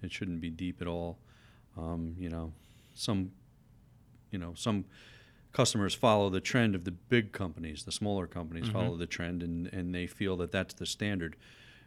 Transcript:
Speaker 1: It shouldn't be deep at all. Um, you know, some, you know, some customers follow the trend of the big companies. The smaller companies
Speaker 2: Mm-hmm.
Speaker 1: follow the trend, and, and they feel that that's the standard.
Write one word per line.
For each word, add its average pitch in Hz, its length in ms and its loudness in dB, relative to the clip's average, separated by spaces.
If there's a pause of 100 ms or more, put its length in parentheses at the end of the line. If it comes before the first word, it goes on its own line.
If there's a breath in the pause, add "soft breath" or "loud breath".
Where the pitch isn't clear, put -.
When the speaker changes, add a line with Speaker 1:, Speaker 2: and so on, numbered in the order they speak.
Speaker 1:
It 90 80 -6
shouldn't 87 300 -4
be 85 80 -4
deep 87 320 -4
at 85 60 -2
all. 87 320 -4 (580 soft breath)
Um, 82 420 -4
you 90 100 -4
know, 82 220 -4 (420 soft breath)
some, 95 380 0 (1000)
you 101 80 -4
know, 85 160 -6
some 104 280 0 (720 loud breath)
customers 104 400 4
follow 104 360 6
the 92 120 2
trend 113 340 4
of 87 80 -4
the 92 80 -2
big 110 400 2
companies. 80 540 -6
The 95 80 -8
smaller 98 340 0
companies 82 380 -6
Speaker 2:
Mm-hmm. 107 80 0
Speaker 1:
follow 95 240 0
the 85 100 -2
trend, 87 340 -2
and, 85 260 -2
and 90 280 -4
they 87 100 -2
feel 95 320 0
that 87 140 -2
that's 95 220 0
the 87 120 -8
standard. 95 520 -2 (500 loud breath)